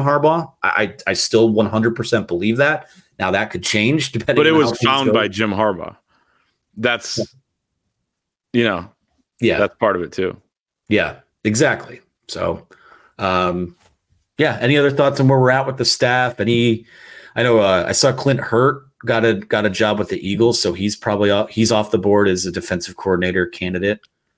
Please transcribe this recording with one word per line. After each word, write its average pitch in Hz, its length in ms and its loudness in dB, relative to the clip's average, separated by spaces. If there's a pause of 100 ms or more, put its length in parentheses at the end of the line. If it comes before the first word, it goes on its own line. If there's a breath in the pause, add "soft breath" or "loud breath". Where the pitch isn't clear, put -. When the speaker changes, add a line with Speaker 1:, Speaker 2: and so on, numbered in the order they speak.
Speaker 1:
Harbaugh. 151 480 0 (120)
I, 95 60 0
I, 98 420 -2
I - 20 -2
still 113 380 2
one 107 160 2
hundred 110 280 0
percent 113 320 -2
believe 101 300 -2
that. 147 320 -2 (300 soft breath)
Now, 92 120 -2
that 98 200 -2
could 90 120 -10
change 131 500 -2
depending 123 240 -2
Speaker 2:
But 151 100 4
it 160 80 4
Speaker 1:
on 160 40 4
Speaker 2:
was 147 120 4
Speaker 1:
how 113 40 -4
things - 100 -4
Speaker 2:
found 135 240 2
Speaker 1:
go. 113 60 2
Speaker 2:
by 107 140 2
Jim 104 240 -2
Harbaugh. 95 440 -2 (800)
That's, 117 420 -4
Speaker 1:
Yeah. 110 60 -4 (1300)
Speaker 2:
you 120 120 2
know, 98 260 -2 (500)
Speaker 1:
Yeah. 95 180 2
Speaker 2:
that's 101 180 0
part 101 200 2
of 87 60 -4
it 76 100 -8
too. 95 240 -4 (520)
Speaker 1:
Yeah, 90 280 0 (280)
exactly. 110 560 -2 (280)
So, 87 380 -6 (520 soft breath)
um, 90 580 -2 (640)
yeah. 143 220 0
Any 127 160 2
other 143 140 4
thoughts 139 300 0
on 135 80 4
where 135 120 6
we're 127 100 4
at 135 160 2
with 135 120 -6
the 123 60 -4
staff? 123 560 0
Any, 117 440 2 (520 loud breath)
I 113 60 0
know, 120 180 4
uh, 95 280 4
I - 40 -2
saw 131 200 2
Clint 135 280 0
Hurt 131 420 0 (240)
got 117 180 0
a, 113 100 4
got 104 300 -2
a 107 60 0
job 104 280 0
with 101 100 -4
the 95 200 -6
Eagles, 113 320 2
so 92 120 0
he's 98 240 -4
probably 104 340 0
off, 101 200 0
he's 110 220 0
off 107 200 0
the 110 60 2
board 101 300 2
as 92 180 0
a 90 60 -6
defensive 90 440 -6
coordinator 90 500 0
candidate. 92 540 -4 (380)